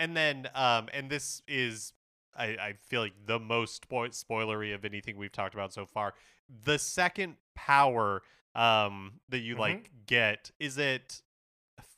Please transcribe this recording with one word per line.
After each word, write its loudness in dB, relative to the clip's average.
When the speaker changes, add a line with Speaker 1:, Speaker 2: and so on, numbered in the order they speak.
Speaker 1:
And -2
then, 0
um, 4
and -6
this -6
is, -2
I, -4
I -4
feel -4
like -2
the 0
most -2
spo-, -2
spoilery -4
of -12
anything -8
we've -10
talked -4
about -6
so -10
far. -4
The -2
second -2
power, 4
um, 2
that -4
you, -6
Speaker 2:
Mm-hmm. -4
Speaker 1:
like, -2
get, 2
is -6
it -2
f-, -20